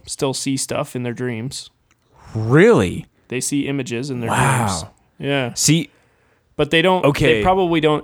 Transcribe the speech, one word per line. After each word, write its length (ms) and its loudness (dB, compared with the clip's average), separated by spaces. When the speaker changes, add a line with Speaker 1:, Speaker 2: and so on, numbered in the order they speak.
Speaker 1:
still 280 -4
see 240 -4
stuff 380 -6
in 80 -6
their 100 -6
dreams. 560 -8
Speaker 2:
Really? 720 4
Speaker 1:
They 140 -6
see 260 -2
images 420 -6
in 120 -6
their 80 -4
Speaker 2:
Wow. 380 0
Speaker 1:
dreams. 180 -4
Yeah. 360 -4
Speaker 2:
See, 340 0
Speaker 1:
But 160 -2
they 100 4
don't, 240 2
Speaker 2:
Okay. 300 2
Speaker 1:
they 80 0
probably 360 2
don't, 240 2